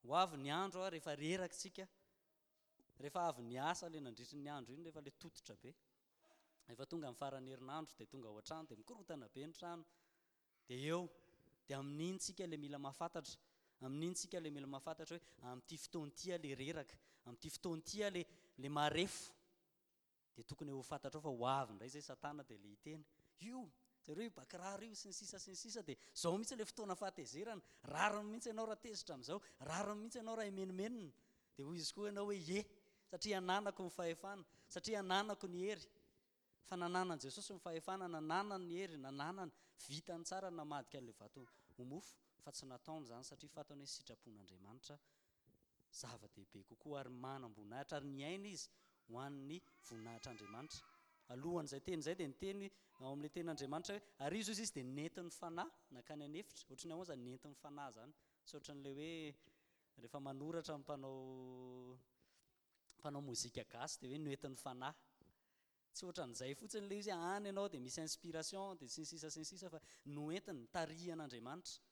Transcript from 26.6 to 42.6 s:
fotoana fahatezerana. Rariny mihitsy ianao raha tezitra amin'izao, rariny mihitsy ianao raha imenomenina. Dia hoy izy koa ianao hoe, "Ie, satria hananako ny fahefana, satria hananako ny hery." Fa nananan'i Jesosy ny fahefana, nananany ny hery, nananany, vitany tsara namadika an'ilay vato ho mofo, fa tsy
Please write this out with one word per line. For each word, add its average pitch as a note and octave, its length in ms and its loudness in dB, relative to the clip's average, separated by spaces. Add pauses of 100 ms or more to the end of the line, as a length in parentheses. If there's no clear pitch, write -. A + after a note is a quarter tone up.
fotoana G3+ 300 0
fahatezerana. F#3+ 680 -2 (220)
Rariny G#3 460 6
mihitsy A#3 180 -2
ianao A3 180 2
raha G#3+ 100 0
tezitra G#3 380 -2
amin'izao, C#3 260 0 (200)
rariny G3 400 2
mihitsy A3+ 180 -4
ianao A3+ 180 0
raha A3 120 2
imenomenina. F#3+ 640 0 (440)
Dia C#3 80 -4
hoy D#3+ 120 -2
izy D#3+ 180 0
koa G#3 140 0
ianao G3+ 160 2
hoe, G3+ 120 2
"Ie, F3+ 300 2 (440)
satria G3 260 4
hananako F#3+ 480 6
ny F3 60 0
fahefana, F3+ 540 0 (240)
satria G#3+ 300 2
hananako G3 500 6
ny F3 140 0
hery." G3 240 0 (800)
Fa F#3 100 -2
nananan'i F3 460 6
Jesosy G3 320 -4
ny F3 60 -8
fahefana, F3+ 480 0
nananany F3+ 580 2
ny E3+ 80 0
hery, F3 240 0
nananany, C#3+ 540 -2 (340)
vitany E3 380 -4
tsara F#3+ 260 0
namadika D3+ 480 -4
an'ilay A#2 160 -8
vato A#2 320 -14 (300)
ho B2 80 -6
mofo, C#3+ 320 -6 (260)
fa D3+ 80 -10
tsy C#3 160 -6